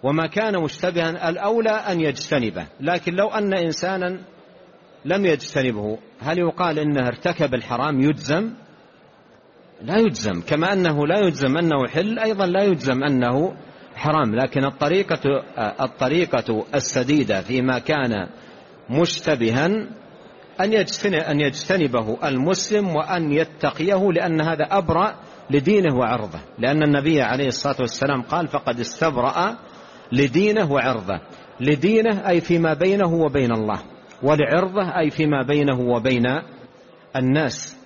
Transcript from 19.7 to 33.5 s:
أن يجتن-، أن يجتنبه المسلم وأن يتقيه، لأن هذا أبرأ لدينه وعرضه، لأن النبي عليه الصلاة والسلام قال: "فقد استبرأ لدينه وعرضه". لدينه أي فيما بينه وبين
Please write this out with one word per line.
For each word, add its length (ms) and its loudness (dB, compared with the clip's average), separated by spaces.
أن 120 2
يجتن-، 420 0
أن 100 2
يجتنبه 880 0
المسلم 680 0
وأن 360 -2
يتقيه، 800 0
لأن 280 2
هذا 300 0
أبرأ 440 2
لدينه 460 4
وعرضه، 420 0
لأن 240 2
النبي 400 4
عليه 260 0
الصلاة 320 -2
والسلام 420 -2
قال: 260 -2
"فقد 320 -4
استبرأ 760 -2
لدينه 600 2
وعرضه". 480 0
لدينه 680 2
أي 120 4
فيما 340 2
بينه 400 2
وبين 380 2